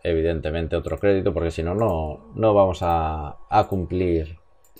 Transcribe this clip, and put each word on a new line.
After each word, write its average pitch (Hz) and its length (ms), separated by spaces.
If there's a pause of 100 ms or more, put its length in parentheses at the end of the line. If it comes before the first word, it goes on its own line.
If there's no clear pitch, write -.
evidentemente 82 720
otro 82 240
crédito 98 340
porque 82 180
si 80 120
no, 85 100
no, 80 640
no 110 180
vamos 95 280
a, 80 560 (120)
a 104 180
cumplir 85 720 (400)